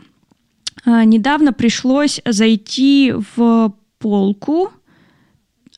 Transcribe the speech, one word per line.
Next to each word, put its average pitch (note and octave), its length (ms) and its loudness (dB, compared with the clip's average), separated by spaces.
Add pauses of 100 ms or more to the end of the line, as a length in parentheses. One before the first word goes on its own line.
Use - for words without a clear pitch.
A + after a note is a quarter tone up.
(840)
А, A#3 200 2
«Недавно C4 480 2
пришлось C4 720 -2
зайти A#3+ 880 0 (240)
в A3+ 380 0 (240)
полку, G#3 720 -2 (1080)